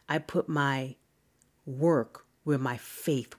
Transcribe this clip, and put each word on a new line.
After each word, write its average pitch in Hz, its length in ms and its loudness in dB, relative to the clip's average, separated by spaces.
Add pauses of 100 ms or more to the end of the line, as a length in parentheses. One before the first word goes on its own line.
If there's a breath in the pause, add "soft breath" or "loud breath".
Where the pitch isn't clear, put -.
I 151 80 0
put 156 320 -2
my 139 460 0 (720)
work 139 600 0 (180)
where 147 160 2
my 127 180 -2
faith - 600 -4